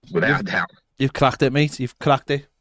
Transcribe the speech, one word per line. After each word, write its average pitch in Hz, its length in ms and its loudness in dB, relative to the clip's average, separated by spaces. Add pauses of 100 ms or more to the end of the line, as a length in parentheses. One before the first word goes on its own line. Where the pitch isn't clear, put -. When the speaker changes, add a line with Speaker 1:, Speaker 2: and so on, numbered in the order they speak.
(120)
Speaker 1:
without - 180 0
Speaker 2:
You've - 100 0
Speaker 1:
a - 40 -4
doubt. - 280 -4 (280)
Speaker 2:
You've 135 140 0
cracked 131 300 0
it, 131 100 2
mate. 147 260 0
You've 127 200 -8
cracked 139 320 0
it. 143 160 -4 (140)